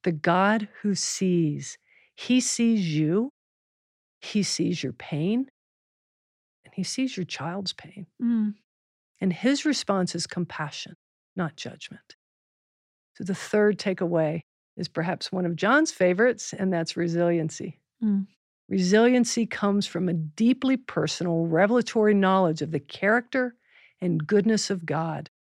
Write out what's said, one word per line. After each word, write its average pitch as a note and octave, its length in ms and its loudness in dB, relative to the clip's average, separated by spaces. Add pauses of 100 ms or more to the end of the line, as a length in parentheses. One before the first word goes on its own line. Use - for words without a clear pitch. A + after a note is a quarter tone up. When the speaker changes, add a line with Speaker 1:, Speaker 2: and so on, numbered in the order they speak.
Speaker 1:
the F3+ 100 0
God F#3+ 560 2 (140)
who G3+ 140 0
sees. D#3+ 800 0 (380)
He B3+ 240 2
sees G#3+ 560 2
you, F3 340 2 (880)
he - 220 -2
sees F3 400 -2
your - 100 -6
pain, G3+ 560 -2 (1160)
and - 100 -20
he F#3+ 100 -6
sees C4 320 -4
your F3+ 100 -4
child's F#3 460 -8
pain. - 340 -16 (160)
Speaker 2:
Mm. A3 320 0 (680)
Speaker 1:
And F#3+ 120 2
his C4+ 320 0
response G3 500 0
is E3 120 -6
compassion, - 680 -8 (400)
not E3+ 220 -6
judgment. - 580 -16 (1000)
So - 100 -12
the F#3 100 -2
third G#3 440 2
takeaway E3+ 640 -2 (340)
is F3 100 -8
perhaps - 460 -6
one F#3 140 -2
of E3+ 100 -2
John's C#4 340 4
favorites, F#3+ 640 2
and F#3+ 200 -2
that's E3 240 -2
resiliency. E3+ 840 -2 (240)
Speaker 2:
Mm. G3 220 2 (420)
Speaker 1:
Resiliency A3+ 760 4
comes G3+ 400 0
from F#3 220 -4
a F3+ 40 0
deeply A#3 640 0
personal, E3 680 -2
revelatory G#3+ 680 4
knowledge F#3+ 480 4
of D#3 80 -6
the D#3 80 -2
character A#3+ 800 -2 (440)
and E3 240 -2
goodness G#3 460 2
of F3 160 -4
God D#3 440 -4 (140)